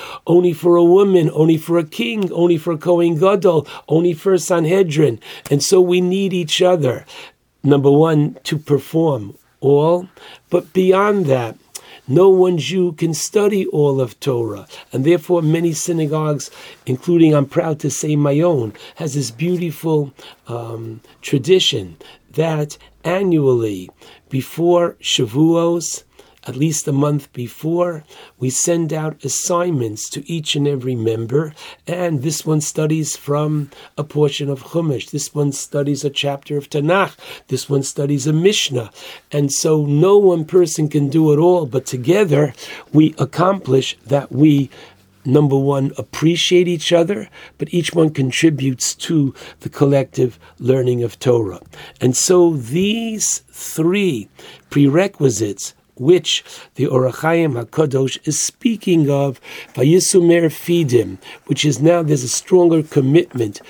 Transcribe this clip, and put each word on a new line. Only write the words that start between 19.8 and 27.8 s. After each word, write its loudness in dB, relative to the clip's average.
um, -12
tradition 0
that -4
annually, 0
before 0
Shavuos, 0
at -12
least -2
a -2
month -2
before, -6